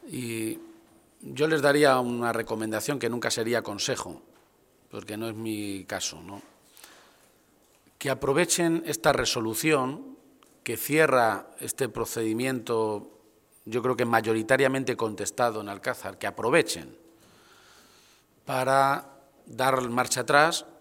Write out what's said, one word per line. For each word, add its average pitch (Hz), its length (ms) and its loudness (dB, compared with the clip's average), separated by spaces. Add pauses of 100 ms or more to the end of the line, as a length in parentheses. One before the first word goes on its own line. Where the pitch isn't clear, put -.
Y 117 500 -6 (640)
yo 139 260 -2
les 156 140 2
daría 143 380 6
una 120 340 -2
recomendación 110 640 -4
que 120 120 -2
nunca 117 200 -4
sería 117 320 0
consejo, 104 640 -8 (680)
porque 104 280 -10
no 113 120 -6
es 107 60 -10
mi 104 520 -6
caso, 90 360 -8
¿no? 98 180 -16 (1600)
Que 143 100 -4
aprovechen 165 800 2
esta 147 260 2
resolución 131 1040 0 (460)
que 113 140 -6
cierra 131 840 2
este 117 300 -4
procedimiento, 113 1300 -2 (460)
yo 110 180 -2
creo 127 120 2
que 117 100 2
mayoritariamente 117 920 2
contestado 110 640 -2
en 101 80 -10
Alcázar, 98 480 -8
que - 80 -8
aprovechen 107 720 0 (1500)
para 135 720 2 (300)
dar 127 400 2
marcha 123 320 0
atrás. 151 440 4 (160)